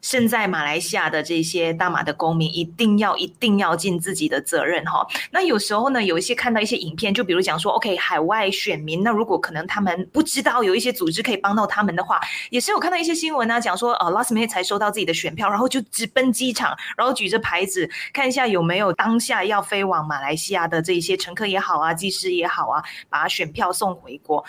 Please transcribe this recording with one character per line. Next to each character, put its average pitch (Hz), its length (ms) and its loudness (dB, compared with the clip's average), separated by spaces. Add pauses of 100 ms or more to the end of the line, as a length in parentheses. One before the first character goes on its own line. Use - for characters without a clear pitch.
身 240 260 2
在 214 200 2
马 165 160 0
来 151 160 0
西 175 160 -4
亚 165 140 2
的 156 140 0
这 165 180 0
些 165 320 0
大 180 160 0
马 165 140 0
的 151 100 -2
公 165 220 0
民， 160 180 2
一 170 100 -2
定 208 360 4
要， 202 180 2
一 180 80 -4
定 208 320 2
要 175 180 4
尽 175 240 0
自 180 140 -4
己 156 160 0
的 139 100 0
责 151 240 0
任 160 220 0
哈。 - 180 2 (280)
那 349 100 2
有 320 160 2
时 208 160 -2
候 233 160 2
呢， 247 140 2
有 175 120 2
一 170 60 2
些 240 140 -2
看 240 180 0
到 214 80 2
一 220 40 2
些 240 120 -2
影 165 180 -6
片， 196 160 0
就 233 120 2
比 180 100 0
如 180 80 4
讲 175 160 0
说， 185 140 0
OK， 190 260 0
海 165 220 0
外 196 320 2
选 190 300 -4
民， 156 200 -4
那 226 80 2
如 220 160 2
果 185 140 0
可 - 120 -4
能 160 140 -6
他 196 160 -4
们 180 320 -2
不 302 80 2
知 269 220 -2
道 247 200 2
有 185 120 4
一 233 40 2
些 247 140 0
组 175 160 -2
织 190 140 -4
可 247 80 0
以 196 60 0
帮 202 180 0
到 214 100 4
他 - 160 0
们 185 140 0
的 180 80 0
话， 185 180 0 (300)
也 240 100 0
是 - 80 -2
有 403 80 2
看 339 140 0
到 359 60 0
一 339 60 0
些 320 120 0
新 320 180 -2
闻 233 160 2
啊， 233 100 2
讲 208 160 0
说， 240 180 0
呃， 170 180 2
last 226 200 2
minute 226 160 2
才 190 140 -2
收 202 160 0
到 208 140 2
自 214 80 -4
己 180 60 0
的 160 60 -2
选 160 220 -2
票， 202 160 0
然 202 80 0
后 247 100 2
就 262 140 0
直 - 240 -6
奔 262 260 2
机 254 220 0
场， 214 240 -2 (180)
然 233 120 2
后 269 40 2
举 208 160 -2
着 214 120 2
牌 180 260 0
子， 185 240 -2 (240)
看 277 140 0
一 254 40 2
下 254 140 2
有 190 160 2
没 175 160 2
有 196 160 2
当 226 260 2
下 226 240 0
要 208 160 2
飞 196 240 -2
往 170 220 0
马 147 160 -4
来 143 140 0
西 175 180 -4
亚 170 140 0
的 165 120 2
这 170 140 0
一 175 80 2
些 185 160 0
乘 175 160 -6
客 208 140 -4
也 190 120 0
好 175 200 0
啊， 160 120 0
机 180 200 -2
师 185 200 -4
也 175 140 0
好 156 240 -2
啊， 147 140 0 (260)
把 151 180 0
选 165 240 -4
票 185 220 -2
送 190 220 0
回 135 240 -16
国， - 300 -2